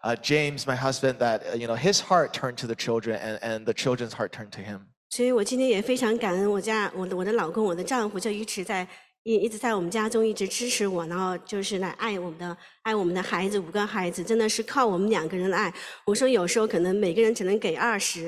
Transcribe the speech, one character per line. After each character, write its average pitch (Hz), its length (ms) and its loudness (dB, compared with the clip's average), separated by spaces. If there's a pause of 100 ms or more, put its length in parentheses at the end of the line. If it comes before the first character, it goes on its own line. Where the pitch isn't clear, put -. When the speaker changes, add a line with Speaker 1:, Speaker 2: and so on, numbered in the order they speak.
Speaker 1:
uh, 117 120 0
James, 143 500 0
my 131 100 0
husband, 131 440 0
that, 113 260 2
uh, 95 100 -4
you 117 120 -4
know, 113 80 0
his 175 240 2
heart 170 340 2
turned 127 240 -4
to 127 100 -8
the 113 80 -2
children 113 460 -2
and, 110 200 -6
and 110 240 -4
the 113 80 0
children's 120 400 -2
heart 107 180 -4
turned 104 200 -14
to - 100 -14
him. 101 200 -10 (280)
Speaker 2:
所 - 140 -2
以 247 80 4
我 226 120 4
今 247 160 -2
天 262 100 4
也 202 120 4
非 254 140 2
常 233 220 2
感 214 160 0
恩 196 160 2
我 202 100 2
家， 214 360 -2
我 185 100 -4
的， 185 100 -4
我 180 80 -2
的 202 100 -2
老 190 160 0
公， 220 140 0
我 185 120 2
的 180 80 -6
丈 226 260 0
夫 202 100 -6
就 214 120 -4
一 208 120 -4
直 208 200 -8
在， 185 240 -4 (360)
一， 226 120 2
一 208 120 4
直 220 120 -6
在 233 160 0
我 196 40 0
们 175 120 -2
家 220 180 0
中 226 160 2
一 214 80 2
直 202 140 -2
支 233 200 -4
持 226 200 0
我， 170 180 -2
然 175 140 -4
后 185 260 -2
就 202 160 -6
是 202 160 -4
来 180 140 -2
爱 208 260 -4
我 175 140 -6
们 160 80 -14
的， 175 180 -8 (240)
爱 220 140 0
我 202 80 2
们 175 100 2
的 185 80 0
孩 190 260 -2
子， 202 120 0
五 165 100 -8
个 208 160 0
孩 226 240 -2
子， 208 140 -6
真 226 120 2
的 220 140 4
是 220 140 -2
靠 254 220 2
我 190 120 2
们 196 140 2
两 160 180 2
个 190 80 -4
人 185 140 0
的 175 40 2
爱。 190 160 2 (340)
我 208 100 4
说 262 120 4
有 247 200 4
时 - 100 2
候 220 80 4
可 214 140 2
能 185 160 2
每 202 180 2
个 208 80 4
人 226 140 6
只 220 80 -4
能 196 160 2
给 175 160 0
二 208 240 2
十， 170 280 -4